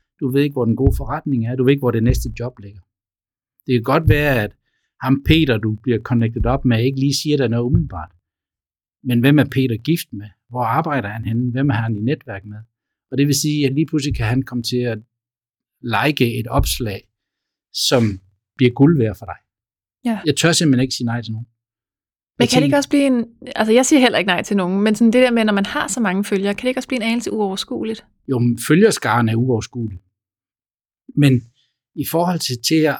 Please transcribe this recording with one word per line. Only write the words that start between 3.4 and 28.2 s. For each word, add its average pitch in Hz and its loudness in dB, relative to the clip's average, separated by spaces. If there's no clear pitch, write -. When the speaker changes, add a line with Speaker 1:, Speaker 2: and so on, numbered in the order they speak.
Speaker 1:
Det 127 0
kan 117 2
godt 151 2
være, 147 2
at 104 -8
ham 135 0
Peter, 151 4
du 110 -4
bliver 113 0
connected 113 0
op 127 0
med, 117 2
ikke 135 -2
lige 139 0
siger 147 -2
dig 127 0
noget 120 -2
umiddelbart. 90 -2
Men 123 0
hvem 139 6
er 127 2
Peter 131 -2
gift - -4
med? 101 -12
Hvor 123 -6
arbejder 131 -2
han 113 -10
henne? 120 -2
Hvem 135 0
har 117 0
han 113 -4
i 98 -6
netværk 110 -6
med? 104 -16
Og 131 -6
det 143 2
vil 143 0
sige, 151 0
at 131 -4
lige 151 0
pludselig 147 -4
kan 117 -2
han 123 0
komme 120 -6
til 123 -4
at 117 -4
like 117 0
et 113 -8
opslag, 113 -4
som 110 0
bliver 123 4
guld 151 4
værd 107 0
for 101 -20
dig. 85 -14
Speaker 2:
Ja. 226 -2
Speaker 1:
Jeg 147 -2
tør 165 2
simpelthen 147 2
ikke 127 -4
sige 120 -6
nej 117 -4
til 107 -10
nogen. 113 -10
Speaker 2:
Men 240 0
Speaker 1:
Jeg 233 2
Speaker 2:
kan 247 0
det 294 6
ikke - 2
Speaker 1:
tænker 277 2
Speaker 2:
også 277 -2
blive 277 2
en... 240 0
Altså 220 2
jeg 254 6
siger 302 6
heller 247 4
ikke 180 0
nej 180 0
til 202 -2
nogen, 190 0
men 214 2
sådan 226 4
det 254 6
der 247 4
med, 233 2
når 214 2
man 196 0
har 285 -4
så - -6
mange 196 0
følgere, 202 -2
kan - -12
det 254 -4
ikke 254 -2
også 254 -8
blive 247 -4
en 226 -2
anelse 233 -4
uoverskueligt? 208 -6